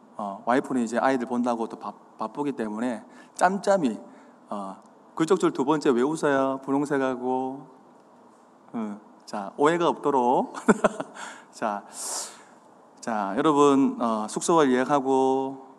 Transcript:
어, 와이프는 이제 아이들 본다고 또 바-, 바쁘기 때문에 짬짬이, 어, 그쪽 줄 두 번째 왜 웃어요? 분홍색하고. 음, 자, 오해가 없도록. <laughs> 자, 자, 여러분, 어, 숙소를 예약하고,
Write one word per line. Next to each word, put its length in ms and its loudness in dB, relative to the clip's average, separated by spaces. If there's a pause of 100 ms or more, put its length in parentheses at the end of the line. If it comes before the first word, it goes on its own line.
(180)
어, 280 -8
와이프는 380 0
이제 160 -4
아이들 280 2
본다고 400 -2
또 120 -10
바-, 140 -10 (260)
바쁘기 320 -6
때문에 520 -4 (300)
짬짬이, 680 2 (520)
어, 240 -10 (400)
그쪽 240 2
줄 120 4
두 140 -2
번째 240 2
왜 140 4
웃어요? 600 0
분홍색하고. 1040 -2 (1080)
음, 240 -8 (260)
자, 320 -8
오해가 320 4
없도록. 680 0 (520)
<laughs> 440 -18
자, 320 -6 (1160)
자, 360 -4
여러분, 600 4
어, 300 -2
숙소를 420 2
예약하고, 960 0 (120)